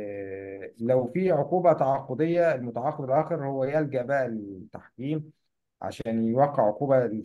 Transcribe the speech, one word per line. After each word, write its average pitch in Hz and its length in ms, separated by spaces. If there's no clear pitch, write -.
آه، - 140
لو 123 280
في 185 240
عقوبة 170 420
تعاقدية، 147 840
المتعاقد 127 480
الآخر 147 440
هو 135 160
يلجأ 139 380
بقى 131 260
للتحكيم 113 1040
عشان 113 460
يوقع 123 400
عقوبة 120 580